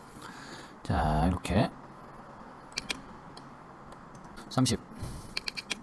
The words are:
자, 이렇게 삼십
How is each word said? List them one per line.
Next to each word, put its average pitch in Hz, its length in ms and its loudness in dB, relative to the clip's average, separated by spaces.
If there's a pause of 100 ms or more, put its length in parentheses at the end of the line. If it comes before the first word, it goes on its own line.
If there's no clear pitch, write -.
(840)
자, 78 440 6
이렇게 - 420 6 (2750)
삼십 127 300 6 (1040)